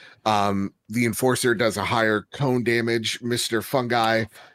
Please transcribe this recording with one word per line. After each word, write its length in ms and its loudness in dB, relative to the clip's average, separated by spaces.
Um, 480 0
the 160 0
Enforcer 500 2
does 220 0
a 80 -2
higher 480 0
cone 300 0
damage. 580 -2
Mister 400 -2
Fungi, 640 0